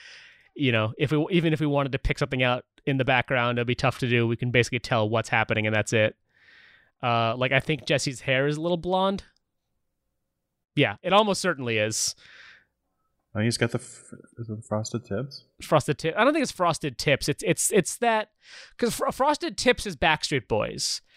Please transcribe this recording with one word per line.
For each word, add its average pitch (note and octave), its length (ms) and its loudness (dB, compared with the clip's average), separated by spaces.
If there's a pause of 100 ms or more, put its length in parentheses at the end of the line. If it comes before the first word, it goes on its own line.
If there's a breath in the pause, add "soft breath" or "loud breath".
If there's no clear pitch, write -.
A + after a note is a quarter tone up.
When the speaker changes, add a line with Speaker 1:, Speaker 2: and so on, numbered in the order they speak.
(540 loud breath)
Speaker 1:
you C3 180 2
know, A2 240 2
if D3+ 160 0
we, D3+ 180 2
even E3+ 220 2
if D#3 80 -2
we D#3 60 0
wanted C#3 260 0
to C3+ 60 -4
pick - 200 -2
something C3+ 240 -2
out B2 220 2 (220)
in C#3 100 2
the C3 80 0
background, B2 540 2
it'd A#2+ 80 0
be B2 80 0
tough - 240 0
to C3 100 -2
do. A#2 180 4
We A#2 100 0
can B2 140 -4
basically A#2+ 280 2
tell A2+ 280 0
what's A2+ 220 -2
happening A2 380 2
and G#2+ 100 0
that's G#2+ 160 0
it. A2 240 2 (840 soft breath)
Uh, A#2 340 0
like, B2+ 160 0
I C3+ 80 4
think D3 260 -4
Jesse's C#3 360 -2
hair C3+ 240 2
is D3+ 100 0
a D#3 40 -8
little F3 180 0
blonde. F#3 460 -2 (1500)
Yeah, A#2 280 2
it E3 100 -2
almost G3+ 300 4
certainly C3 340 -2
is. G#2+ 380 -2 (1200 loud breath)
Speaker 2:
Oh, G#2 60 -2
he's A2+ 180 0
got A#2 140 0
the A#2 80 -4
f-, - 340 -18 (240)
is A#2 100 -12
it G#2+ 180 -10
frosted A2 380 -6
tips? B2 400 -8 (160)
Speaker 1:
Frosted D3+ 380 0
tip. D#3+ 180 -4
I G#3+ 80 2
don't C#4+ 80 4
think D#4 100 -2
it's - 100 -4
frosted D#3+ 440 -2
tips. - 320 0
It's, - 140 -4
it's, - 280 0
it's - 280 0
that, A3 320 0 (480 loud breath)
'cause A#3 160 0
fr-, C4 160 -2
frosted D4 480 0
tips - 260 2
is G3 100 -6
Backstreet D3+ 540 0
Boys, A2 540 -2 (140 soft breath)